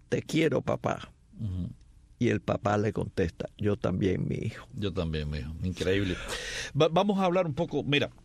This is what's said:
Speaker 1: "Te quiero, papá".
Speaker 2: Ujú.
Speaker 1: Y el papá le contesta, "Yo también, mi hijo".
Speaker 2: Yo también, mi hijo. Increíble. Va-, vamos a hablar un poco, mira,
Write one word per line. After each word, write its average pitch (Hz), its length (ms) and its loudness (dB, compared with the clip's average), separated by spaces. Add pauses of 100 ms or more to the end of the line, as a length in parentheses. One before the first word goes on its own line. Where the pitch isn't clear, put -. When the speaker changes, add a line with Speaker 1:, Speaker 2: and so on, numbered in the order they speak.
(100)
Speaker 1:
"Te 123 120 0
quiero, 160 380 2
papá". - 500 -2 (300)
Speaker 2:
Ujú. 92 300 -4 (480)
Speaker 1:
Y 120 100 4
el 107 120 2
papá - 360 2
le 104 160 2
contesta, - 640 -2
"Yo 101 200 0
también, 92 520 0
mi - 80 -2
hijo". - 380 -6
Speaker 2:
Yo 101 180 -4
también, 80 380 -2
mi 76 80 -4
hijo. 76 160 -8 (100)
Increíble. 92 520 0 (600)
Va-, 156 100 6
vamos 190 300 2
a 190 60 2
hablar 180 220 2
un 147 80 -4
poco, 151 280 -2
mira, 139 280 2 (140)